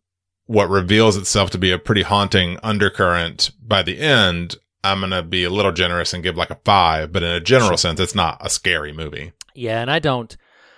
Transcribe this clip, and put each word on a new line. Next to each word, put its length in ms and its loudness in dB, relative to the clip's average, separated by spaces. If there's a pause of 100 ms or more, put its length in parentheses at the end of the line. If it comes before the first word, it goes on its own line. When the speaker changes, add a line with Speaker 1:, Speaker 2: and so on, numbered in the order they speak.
(460)
Speaker 1:
what 240 2
reveals 480 4
itself 340 0
to 60 -4
be 140 2
a 80 0
pretty 240 0
haunting 600 0
undercurrent 880 -2 (100)
by 220 0
the 160 -6
end, 560 0 (280)
I'm 180 0
gonna 220 -2
be 200 -2
a 60 -2
little 240 0
generous 400 -2
and 100 -8
give, 140 -4
like, 140 -2
a 120 -12
five, 480 4
but 120 -2
in 60 -2
a 100 -2
general 320 4
Speaker 2:
Sure. 60 2
Speaker 1:
sense, 220 -2
it's 160 -2
not 240 0
a 100 -8
scary 440 -2
movie. 400 -12 (200)
Speaker 2:
Yeah, 280 -6
and 100 -4
I 80 0
don't, 360 -4 (420)